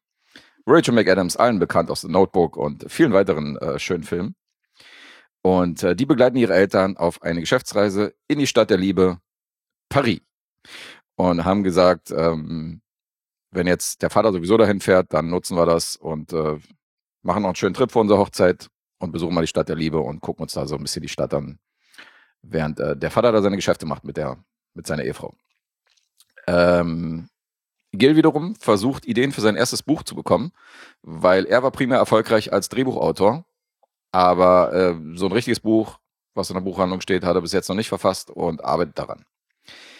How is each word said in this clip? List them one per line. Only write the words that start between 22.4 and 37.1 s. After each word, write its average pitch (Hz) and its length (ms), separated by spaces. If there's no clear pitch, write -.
während, 78 400
äh, 73 160
der 78 120
Vater 117 220
da 107 100
seine 98 140
Geschäfte 90 300
macht 71 180
mit 71 140
der, 67 260
mit 85 120
seiner 71 200
Ehefrau. - 280
Ähm, 85 840
Gil 131 220
wiederum 160 400
versucht, 113 500
Ideen 123 260
für - 100
sein 107 140
erstes - 260
Buch 151 220
zu - 120
bekommen, 92 360
weil 90 440
er 123 180
war 131 80
primär 127 260
erfolgreich 110 560
als 95 160
Drehbuchautor, 120 760
aber, 90 640
äh, 90 220
so 95 80
ein 90 60
richtiges 117 280
Buch, 110 400
was 95 160
in 92 60
der 92 60
Buchhandlung 92 400
steht, 92 220